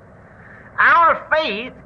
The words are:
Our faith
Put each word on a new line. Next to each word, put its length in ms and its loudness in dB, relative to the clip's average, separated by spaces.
Our 500 2
faith 440 -4